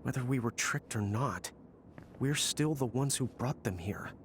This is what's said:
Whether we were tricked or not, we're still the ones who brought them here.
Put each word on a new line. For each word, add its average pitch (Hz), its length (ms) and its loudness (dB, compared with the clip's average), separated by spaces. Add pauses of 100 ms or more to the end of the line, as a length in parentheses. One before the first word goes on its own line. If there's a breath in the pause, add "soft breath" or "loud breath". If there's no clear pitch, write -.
Whether 131 200 0
we 127 160 2
were 117 120 2
tricked - 440 -2
or 110 60 2
not, 104 500 0 (680)
we're 139 160 4
still 151 380 2
the 135 120 2
ones 131 300 2
who 131 120 2
brought - 360 -2
them 98 140 0
here. 85 340 -4 (140)